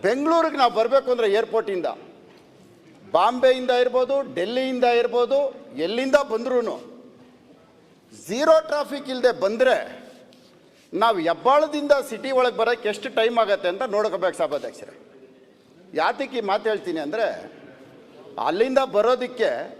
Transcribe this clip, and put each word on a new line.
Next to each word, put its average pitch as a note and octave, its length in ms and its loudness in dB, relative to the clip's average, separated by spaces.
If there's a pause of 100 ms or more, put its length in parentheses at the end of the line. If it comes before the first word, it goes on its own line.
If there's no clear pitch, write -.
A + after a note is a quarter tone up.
ಬೆಂಗಳೂರಿಗೆ D4+ 580 0
ನಾವು A#3 160 4
ಬರಬೇಕು B3+ 360 2
ಅಂದ್ರೆ A#3 140 2 (100)
ಏರ್‌ಪೋರ್ಟಿಂದ, G3+ 500 -2 (1300)
ಬಾಂಬೆಯಿಂದ B3+ 560 4 (100)
ಇರ್ಬೋದು, B3+ 320 0 (220)
ಡೆಲ್ಲಿಯಿಂದ B3 500 0 (140)
ಇರ್ಬೋದು, A#3+ 400 0 (460)
ಎಲ್ಲಿಂದ C4 340 2 (120)
ಬಂದ್ರೂ A#3 460 -2 (1500)
ಝೀರೋ D4 260 4 (160)
ಟ್ರಾಫಿಕ್ C4+ 420 -6
ಇಲ್ಲದೆ B3 200 2 (120)
ಬಂದರೆ A#3 320 2 (1300)
ನಾವು A3 240 2
ಹೆಬ್ಬಾಳದಿಂದ C#4+ 680 2 (140)
ಸಿಟಿ A#3+ 300 -8
ಒಳಗೆ A#3+ 220 2
ಬರೋಕ್ಕೆ A#3 320 0
ಎಷ್ಟು G#3 160 -8 (100)
ಟೈಮ್ A#3 240 2
ಆಗತ್ತೆ G3 300 0
ಅಂತ F#3+ 120 -4 (100)
ನೋಡ್ಕೋಬೇಕು F#3+ 460 -2
ಸಭಾಧ್ಯಕ್ಷರೇ. C3+ 540 -6 (1040)
ಯಾತಕ್ಕೆ A#3+ 400 -2
ಈ - 100 -6
ಮಾತು G#3 200 -2
ಹೇಳ್ತೀನಿ F3+ 340 -4
ಅಂದರೆ G3+ 220 -2 (1200)
ಅಲ್ಲಿಂದ B3+ 320 2 (160)
ಬರೋದಕ್ಕೆ A#3+ 540 0 (300)